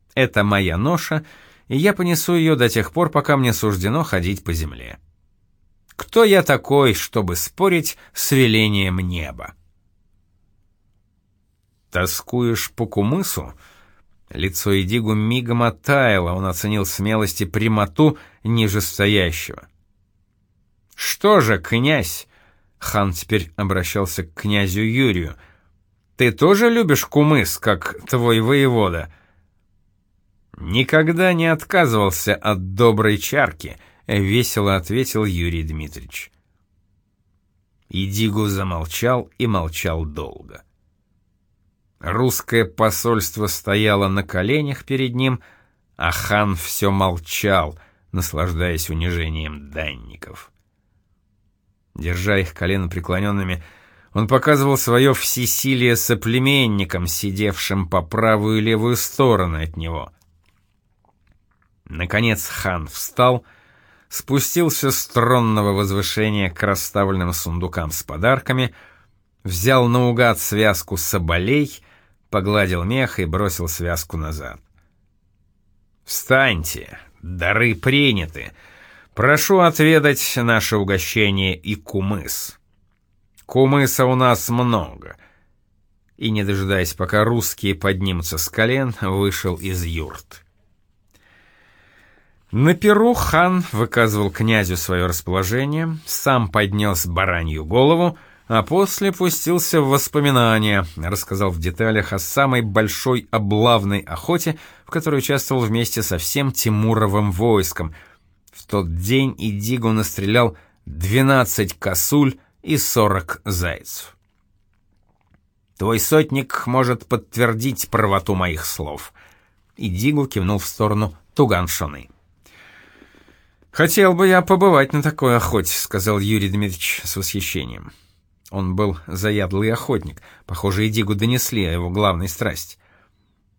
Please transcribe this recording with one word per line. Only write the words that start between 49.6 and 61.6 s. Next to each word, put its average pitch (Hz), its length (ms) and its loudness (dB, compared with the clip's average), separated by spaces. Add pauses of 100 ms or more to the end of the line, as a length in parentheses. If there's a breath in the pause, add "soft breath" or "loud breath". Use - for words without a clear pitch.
данников. 71 800 -12 (1400)
Держа 90 440 -2
их 90 160 -2
колено 92 340 -2
преклонёнными, 90 720 -4 (520 soft breath)
он 107 140 0
показывал 139 500 2
своё 127 340 4
всесилие 123 840 0
соплеменникам, 113 1120 0
сидевшим 98 800 -2
по 92 140 0
правую 110 580 0
и 107 40 0
левую 113 340 0
стороны 92 680 2
от 80 120 -8
него. 80 340 -8 (1700)